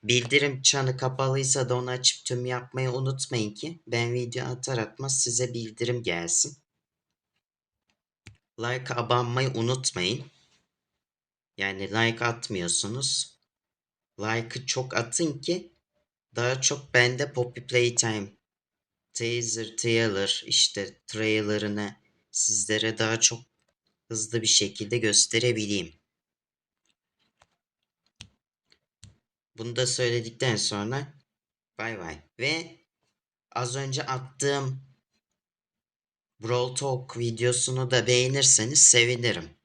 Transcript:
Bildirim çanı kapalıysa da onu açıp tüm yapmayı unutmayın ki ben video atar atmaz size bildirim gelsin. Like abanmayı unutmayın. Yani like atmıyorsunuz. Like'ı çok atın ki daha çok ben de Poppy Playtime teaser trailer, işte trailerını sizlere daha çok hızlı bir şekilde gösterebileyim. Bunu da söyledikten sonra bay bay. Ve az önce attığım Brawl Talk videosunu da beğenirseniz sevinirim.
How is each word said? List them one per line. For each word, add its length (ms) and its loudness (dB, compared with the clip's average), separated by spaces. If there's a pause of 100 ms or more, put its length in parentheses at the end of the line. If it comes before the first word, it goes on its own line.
Bildirim 580 2
çanı 360 2
kapalıysa 720 0
da 60 4
onu 140 -2
açıp 360 0
tüm 200 -2
yapmayı 460 -2
unutmayın 600 -2
ki 340 -10
ben 260 0
video 320 -4
atar 320 -4
atmaz 460 -4
size 300 -2
bildirim 500 -4
gelsin. 540 -2 (2000)
Like 360 -4
abanmayı 540 2
unutmayın. 760 -2 (1300)
Yani 320 -6
like 360 0
atmıyorsunuz. 1120 -4 (840)
Like'ı 460 -4
çok 300 -4
atın 440 0
ki 340 -4 (600)
daha 260 0
çok 320 -2
ben 260 4
de 140 -4
Poppy 280 -4
Playtime 680 2 (840)
teaser 640 -4
trailer, 680 2
işte 600 0
trailerını 920 0 (300)
sizlere 680 0
daha 220 0
çok 220 0 (680)
hızlı 340 -4
bir 60 -2
şekilde 500 0
gösterebileyim. 960 2 (3750)
Bunu 180 -8
da 120 2
söyledikten 680 0
sonra 580 -4 (640)
bay 220 -6
bay. 220 -10 (180)
Ve 400 -4 (720)
az 240 -4
önce 300 -4
attığım 800 -2 (1600)
Brawl 360 0
Talk 420 -4
videosunu 760 0
da 160 4
beğenirseniz 760 6
sevinirim. 640 6 (160)